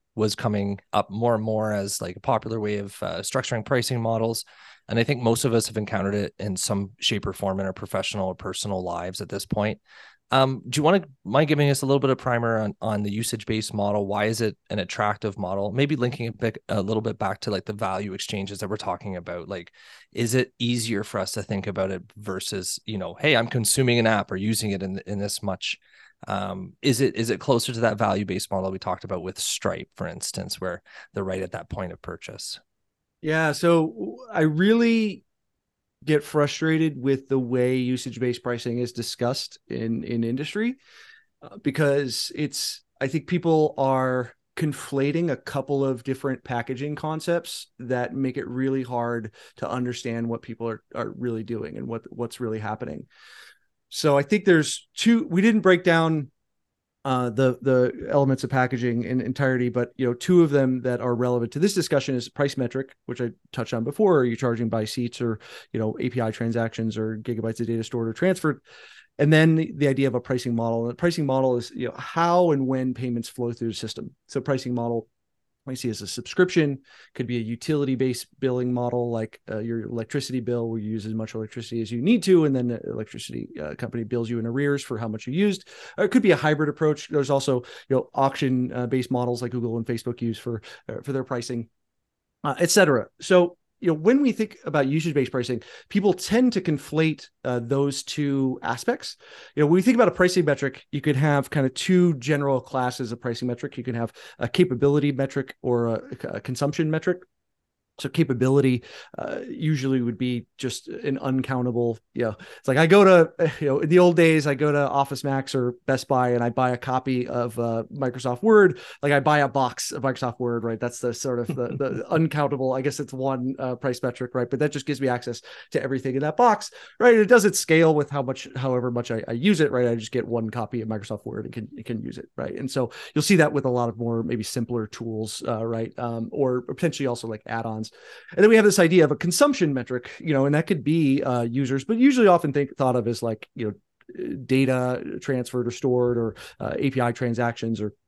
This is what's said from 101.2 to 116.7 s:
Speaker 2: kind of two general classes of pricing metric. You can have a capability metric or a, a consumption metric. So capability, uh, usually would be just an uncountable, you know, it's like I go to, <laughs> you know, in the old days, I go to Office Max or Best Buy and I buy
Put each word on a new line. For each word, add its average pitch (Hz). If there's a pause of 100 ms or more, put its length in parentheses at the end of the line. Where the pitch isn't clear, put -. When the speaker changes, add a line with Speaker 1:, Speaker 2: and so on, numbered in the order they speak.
Speaker 2:
kind 143
of 131
two 180
general 139
classes 127
of 117
pricing 123
metric. -
You 123
can 120
have 117 (260)
a -
capability 143
metric 135
or 117
a, 113 (280)
a -
consumption 147
metric. 160 (760)
So -
capability, 131 (340)
uh, -
usually 135
would 117
be 123 (100)
just -
an 135
uncountable, 123 (160)
you 120
know, 110 (240)
it's -
like 131
I 160
go 196
to, 170
<laughs> -
you 151
know, 135
in 170
the 175
old 175
days, 160
I 143
go 151
to 143
Office 139
Max 135
or 123 (100)
Best 135
Buy 127
and 120
I 120
buy 127